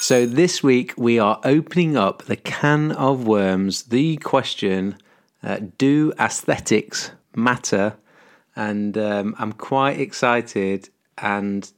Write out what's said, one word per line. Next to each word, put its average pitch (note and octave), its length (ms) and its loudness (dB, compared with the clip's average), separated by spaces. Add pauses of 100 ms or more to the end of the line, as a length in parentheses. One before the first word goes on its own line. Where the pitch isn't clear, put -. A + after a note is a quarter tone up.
So B2 220 4
this D3+ 360 2
week B2+ 360 2
we A#2 200 4
are A2 280 2
opening D#3 500 2
up G2 280 0
the A2 120 -4
can D3+ 560 0
of C3+ 340 0
worms, F#2+ 580 2
the C#3+ 340 0
question, G2 800 -2 (440)
uh, - 180 -6 (180)
do D3 420 2
aesthetics - 920 -2 (260)
matter? A2+ 580 0 (580)
And, G#2 440 -4
um, G#2 420 -2
I'm G#2+ 140 -6
quite C3+ 480 -2
excited A#2 880 -2 (300)
and G2+ 580 -4